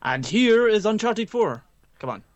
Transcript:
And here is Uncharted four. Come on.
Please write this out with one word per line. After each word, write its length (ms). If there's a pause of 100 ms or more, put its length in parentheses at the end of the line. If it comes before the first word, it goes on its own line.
And 240
here 420
is 180
Uncharted 440
four. 340 (360)
Come 100
on. 140 (120)